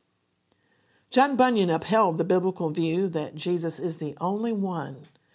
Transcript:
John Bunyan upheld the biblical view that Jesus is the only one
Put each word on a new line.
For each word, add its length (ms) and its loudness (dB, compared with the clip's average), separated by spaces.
John 260 4
Bunyan 340 4
upheld 480 2
the 60 0
biblical 460 0
view 400 -2
that 260 -6
Jesus 420 -4
is 200 -6
the 220 -8
only 320 -2
one 540 -6